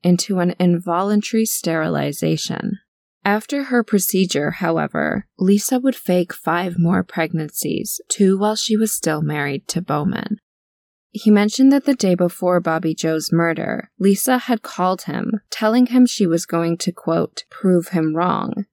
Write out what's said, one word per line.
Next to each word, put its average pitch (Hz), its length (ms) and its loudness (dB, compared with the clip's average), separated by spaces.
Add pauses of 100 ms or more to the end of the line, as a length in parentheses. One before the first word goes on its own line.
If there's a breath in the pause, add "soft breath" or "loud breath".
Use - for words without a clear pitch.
into 180 340 2
an 175 220 0
involuntary 185 840 2
sterilization. 160 1300 -2 (440)
After 220 420 -2
her 247 200 0
procedure, 185 640 0
however, 165 760 -2 (120)
Lisa 202 400 2
would 254 160 0
fake 180 380 0
five 175 460 -4
more 180 240 4
pregnancies, 160 1040 -6
two 190 300 2
while 214 180 0
she 214 220 0
was 220 140 0
still 156 280 -2
married 143 480 -4
to 175 140 -4
Bowman. - 560 -2 (720)
He 214 200 0
mentioned 214 400 4
that 277 140 4
the 277 100 2
day 185 200 2
before 180 460 0
Bobby 160 340 -2
Joe's 160 360 -2
murder, 165 680 -2
Lisa 202 400 2
had 240 240 -2
called 185 400 -4
him, - 300 -4 (180)
telling 240 380 2
him 247 180 6
she 208 200 0
was 170 200 0
going 170 320 -2
to, 185 140 -4
quote, 165 580 -4
"prove 180 380 2
him 160 280 0
wrong," 180 560 -2